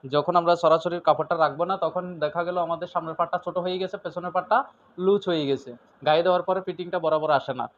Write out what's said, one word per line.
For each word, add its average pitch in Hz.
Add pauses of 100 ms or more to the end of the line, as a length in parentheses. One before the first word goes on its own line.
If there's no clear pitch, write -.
যখন 147
আমরা 170
সরাসরি 165 (120)
কাপড়টা 156 (100)
রাখবো 147
না, 190 (100)
তখন 180 (200)
দেখা 160
গেল 180 (100)
আমাদের 165
সামনের 160
পার্টটা 175
ছোট 180
হয়ে 185
গেছে, 185
পেছনের 175
পার্টটা 185 (400)
লুজ 196
হয়ে 160
গেছে, 135 (360)
গায়ে 156
দেওয়ার 180
পরে 190
ফিটিংটা 180
বরাবর 156
আসে 131
না। 113 (120)